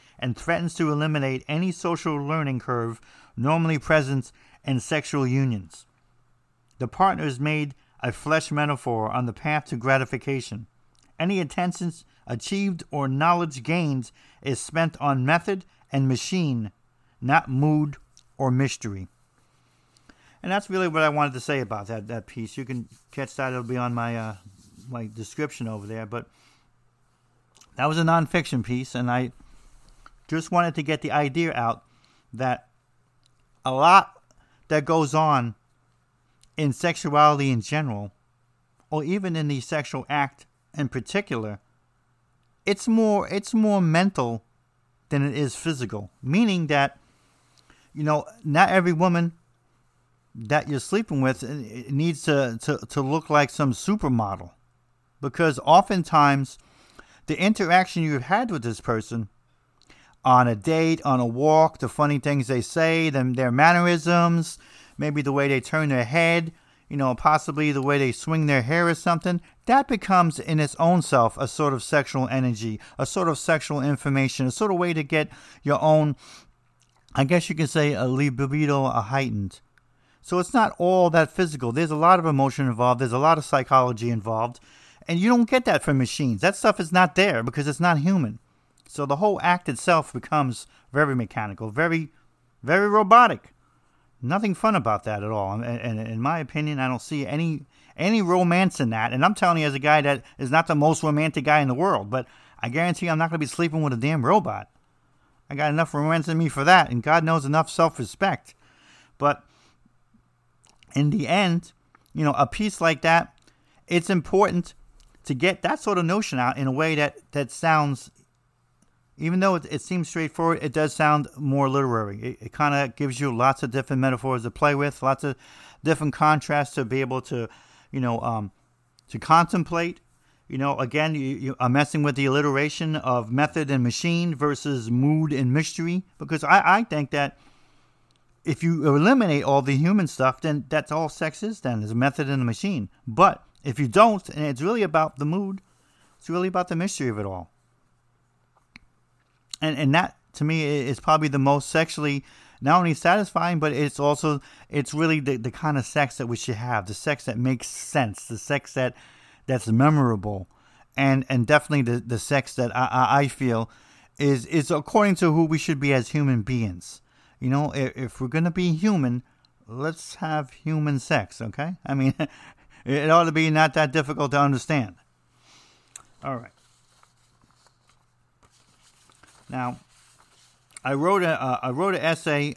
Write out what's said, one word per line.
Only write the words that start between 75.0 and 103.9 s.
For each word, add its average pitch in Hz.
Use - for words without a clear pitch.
get 156
your 143
own, 156
I 139
guess 165
you 156
can 156
say, 147
a 113
libido, 139
a 117
heightened. 110
So 180
it's 175
not 226
all 180
that 160
physical. 147
There's 156
a 151
lot 175
of 165
emotion 135
involved. 123
There's 123
a 127
lot 160
of 147
psychology 123
involved. 113
And 170
you 208
don't 240
get 254
that 165
from 143
machines. 120
That 190
stuff 220
is 165
not 180
there 117
because 135
it's 147
not 170
human. 143
So 147
the 139
whole 202
act 180
itself 156
becomes 131
very 139
mechanical, 110
very, 160
very 185
robotic. 214
Nothing 180
fun 220
about 107
that 104
at 107
all. 101
And, 110
and 120
in 113
my 156
opinion, 151
I 131
don't 127
see 143
any, 151
any 214
romance 180
in 123
that. 113
And 131
I'm 202
telling 170
you 151
as 139
a 135
guy 151
that 139
is 135
not 160
the 160
most 151
romantic 151
guy 151
in 143
the 127
world, 139
but 123
I 117
guarantee 170
I'm 160
not 160
gonna 165
be 147
sleeping 160
with 139